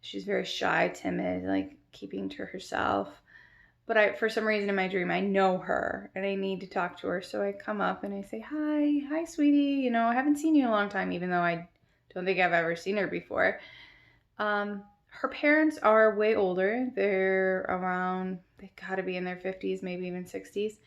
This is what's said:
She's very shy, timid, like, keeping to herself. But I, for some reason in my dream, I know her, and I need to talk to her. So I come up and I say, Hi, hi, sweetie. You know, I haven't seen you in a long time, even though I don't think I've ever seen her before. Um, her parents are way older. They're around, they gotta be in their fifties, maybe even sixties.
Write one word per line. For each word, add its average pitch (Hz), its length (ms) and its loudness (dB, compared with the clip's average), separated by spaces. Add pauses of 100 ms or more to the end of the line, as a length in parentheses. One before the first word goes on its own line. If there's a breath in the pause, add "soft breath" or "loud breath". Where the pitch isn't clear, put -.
She's 196 240 -10
very 190 200 0
shy, 180 500 0
timid, 180 500 -4
like, 95 320 -2 (160)
keeping 98 380 -10
to - 140 -10
herself. - 800 -4 (640 soft breath)
But 226 120 2
I, 208 140 6
for 220 160 -2
some 220 180 0
reason 208 220 2
in 196 80 0
my 185 120 0
dream, 185 220 -2
I 185 100 0
know 190 380 4
her, - 560 -4
and 190 100 -4
I 196 120 -2
need 190 240 -4
to 190 60 -10
talk 180 340 -4
to - 80 -8
her. 185 120 -2
So 202 220 -6
I 202 100 -2
come 202 280 -6
up 185 220 -2
and 202 120 -6
I 196 80 -8
say, 220 180 -10
Hi, 294 680 0
hi, 311 160 -2
sweetie. 285 580 2
You 254 80 2
know, 233 160 2
I 233 80 2
haven't 285 240 2
seen 320 160 2
you 294 100 6
in 240 40 2
a 233 40 4
long 208 160 4
time, 190 240 -2
even 180 180 -4
though 180 100 2
I 170 280 0 (460)
don't 185 100 -6
think 185 160 0
I've 180 120 4
ever 165 240 2
seen 190 200 -4
her 196 100 0
before. 175 540 0 (800 loud breath)
Um, 208 460 -2 (220)
her - 220 -8
parents 302 500 2
are 220 380 6
way 214 180 4
older. 202 600 2
They're 190 720 2
around, 185 680 -2 (200)
they 196 140 -20 (160)
gotta 190 140 -2
be 185 140 -4
in 180 80 -4
their 180 120 -4
fifties, 190 460 -4
maybe 180 240 -6
even 180 200 -6
sixties. 208 600 -6